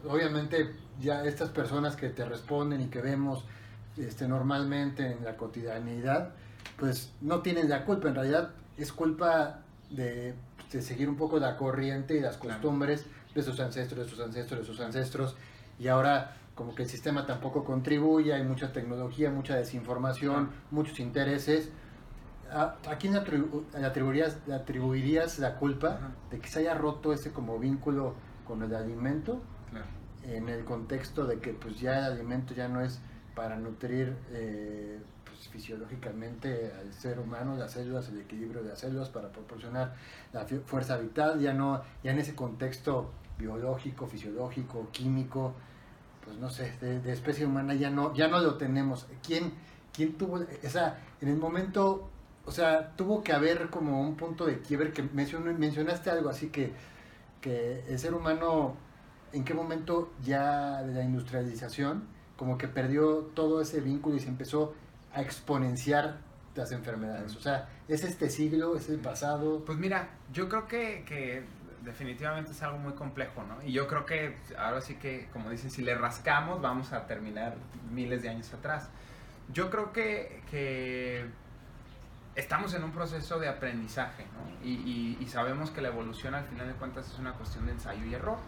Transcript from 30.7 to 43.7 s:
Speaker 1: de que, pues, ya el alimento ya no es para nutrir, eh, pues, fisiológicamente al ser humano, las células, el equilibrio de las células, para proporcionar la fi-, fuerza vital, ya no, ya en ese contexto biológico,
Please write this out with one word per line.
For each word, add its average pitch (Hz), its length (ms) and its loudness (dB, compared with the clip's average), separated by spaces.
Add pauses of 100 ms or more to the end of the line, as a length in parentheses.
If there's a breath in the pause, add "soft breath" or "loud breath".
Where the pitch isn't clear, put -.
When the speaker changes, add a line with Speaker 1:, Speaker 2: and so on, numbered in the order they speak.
Speaker 1:
de 117 140 0
que, 123 140 -4
pues, 107 260 -8
ya 131 200 2
el 135 140 0
alimento 123 400 -2
ya 123 160 -2
no 123 120 0
es 127 200 -2 (340 loud breath)
para 110 220 -4
nutrir, 127 580 -2 (160)
eh, 104 640 -6 (280)
pues, - 240 -18
fisiológicamente 113 1300 -6
al 101 140 -10
ser 123 260 -4
humano, 120 380 -2
las 117 160 -4
células, 123 360 -4
el 104 120 -8
equilibrio 113 420 -6
de 107 60 -6
las 101 100 -10
células, 131 300 -4
para 101 200 -8
proporcionar 120 680 -4 (380 loud breath)
la 110 120 -4
fi-, 135 200 -2
fuerza 131 320 0
vital, 151 440 4
ya 139 120 4
no, 135 280 4 (200 loud breath)
ya 131 100 0
en 143 80 4
ese 147 140 -2
contexto 127 760 -2 (260)
biológico, 123 680 -4